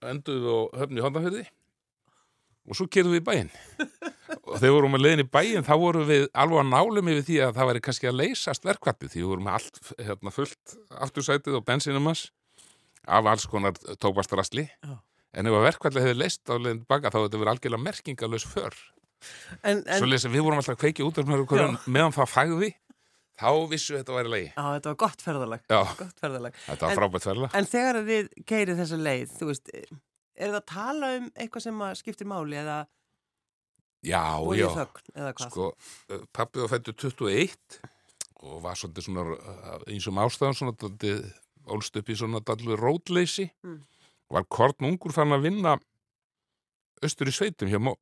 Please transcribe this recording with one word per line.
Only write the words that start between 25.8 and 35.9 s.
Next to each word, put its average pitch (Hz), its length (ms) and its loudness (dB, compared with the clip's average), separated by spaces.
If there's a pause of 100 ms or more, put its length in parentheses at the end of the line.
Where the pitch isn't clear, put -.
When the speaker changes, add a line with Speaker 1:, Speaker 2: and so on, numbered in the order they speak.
Speaker 2:
Gott 180 240 -14
ferðalag. 127 440 -8
Speaker 1:
Þetta - 220 -4
var 85 40 2
Speaker 2:
En 101 80 2
Speaker 1:
frábært 95 280 0
ferðalag. 113 280 -2
Speaker 2:
en 196 120 0
þegar 240 380 0
þið 214 240 -2 (180)
keyrið 185 360 0
þessa 160 180 -4
leið, 127 340 -2
þú 160 140 -6
veist, - 240 -8 (640)
er 202 120 -6
það 208 120 -2
að - 60 -20
tala 262 500 -6
um 247 160 -8
eitthvað 233 300 -10
sem 214 200 -8
að 196 140 -6
skiptir 214 300 -12
máli 151 340 -6
eða 151 160 -6 (1300)
Speaker 1:
Já, 87 160 0 (140)
Speaker 2:
og 80 180 0
í 104 80 2
Speaker 1:
já. 95 80 4
Speaker 2:
þögn, - 440 -8
eða 139 200 -10
hvað? 123 160 -10
Speaker 1:
Sko, 92 180 -6 (440)